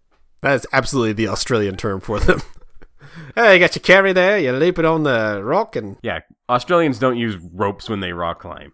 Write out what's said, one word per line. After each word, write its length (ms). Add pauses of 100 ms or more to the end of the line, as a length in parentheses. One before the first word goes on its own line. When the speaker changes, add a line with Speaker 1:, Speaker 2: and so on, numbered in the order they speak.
(420)
Speaker 1:
That 120
is 180
absolutely 420
the 140
Australian 480
term 240
for 200
them. 260
<laughs> 40 (840)
Hey, 200
you 60
got 140
your 80
carry 300
there, 260
you 140
leap 260
it 60
on 180
the 400
rock 340
and 260
Speaker 2:
Yeah, 180 (280)
Australians 500
don't 180
use 200
ropes 520
when 120
they 120
rock 280
climb. 340